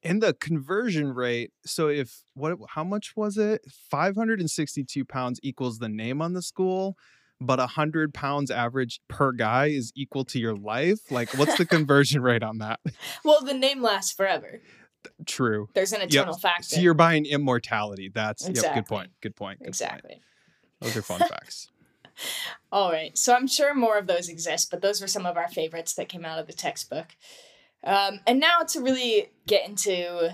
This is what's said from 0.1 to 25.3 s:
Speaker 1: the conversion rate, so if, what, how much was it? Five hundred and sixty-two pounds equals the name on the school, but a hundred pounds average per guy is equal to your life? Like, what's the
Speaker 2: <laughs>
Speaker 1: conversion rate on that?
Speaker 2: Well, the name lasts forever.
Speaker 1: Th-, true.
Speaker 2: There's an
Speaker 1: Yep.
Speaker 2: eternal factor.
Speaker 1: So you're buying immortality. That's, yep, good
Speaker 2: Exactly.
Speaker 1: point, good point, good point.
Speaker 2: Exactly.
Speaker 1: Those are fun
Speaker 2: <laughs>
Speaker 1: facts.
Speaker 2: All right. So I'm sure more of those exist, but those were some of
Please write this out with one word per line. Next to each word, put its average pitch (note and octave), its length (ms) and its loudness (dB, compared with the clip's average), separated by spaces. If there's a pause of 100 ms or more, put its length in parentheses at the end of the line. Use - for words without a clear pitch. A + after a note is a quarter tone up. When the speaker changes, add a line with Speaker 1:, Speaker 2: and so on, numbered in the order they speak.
Speaker 1:
the G3+ 140 4
conversion D#3 800 -2
rate, A#2+ 360 -2 (140)
so D#3 240 0
if, C#3+ 340 -4 (120)
what, D#3 240 -4 (100)
how D#3 140 -6
much G#3 340 -6
was G#3 200 -2
it? G#3+ 240 0 (280)
Five F3 260 0
hundred A3+ 240 0
and E3 120 0
sixty-two C#3+ 520 -4
pounds B2 380 -4
equals B2+ 380 -6
the A2+ 100 -6
name A2+ 320 -4
on E3+ 120 -2
the F3+ 100 -6
school, F#3 520 -2 (460)
but C3 180 2
a B2+ 80 2
hundred D#3 460 0
pounds C#3+ 380 -4
average A#2+ 580 -2
per C3+ 220 2
guy A#2+ 340 2
is C#3 300 -2
equal C3+ 300 -6
to C3 140 -4
your A2+ 160 -2
life? B2+ 560 -2
Like, A#2+ 260 -2
what's D3 200 4
the F3+ 80 4
Speaker 2:
<laughs> E3+ 120 4
Speaker 1:
conversion C#3 440 6
rate A#2+ 220 4
on A2 160 -6
that? A2 200 -6 (440)
Speaker 2:
Well, D4+ 180 6
the C4+ 140 -4
name C4+ 260 0
lasts G3+ 320 0
forever. G3 480 -2 (420)
Speaker 1:
Th-, - 220 -20
true. G#2+ 480 0
Speaker 2:
There's F#3+ 180 2
an G#3 100 -2
Speaker 1:
Yep. F3+ 80 -4
Speaker 2:
eternal D#3 280 2
factor. F3 380 0
Speaker 1:
So E3+ 60 4
you're E3+ 120 8
buying D#3+ 320 6
immortality. A2+ 880 0
That's, G#2+ 300 -4
yep, C3 100 -4
good - 60 0
Speaker 2:
Exactly. C#3+ 240 0
Speaker 1:
point, G2 280 -6 (100)
good G#2 140 -10
point, G2 240 -12
good - 60 -18
point. - 20 -12
Speaker 2:
Exactly. - 540 -8 (600)
Speaker 1:
Those A#2 140 -4
are A2+ 60 -4
fun F2+ 180 -6
Speaker 2:
<laughs> - 80 4
Speaker 1:
facts. - 420 -12 (1000)
Speaker 2:
All F#3+ 200 2
right. D#3+ 260 -4
So B3 180 4
I'm B3+ 120 2
sure C#4+ 260 2
more A3+ 240 4
of G3 100 -2
those F3 220 0
exist, E3 420 -4
but F3 100 -6
those G3 200 0
were G3 60 -10
some F#3 180 -4
of F3 100 -2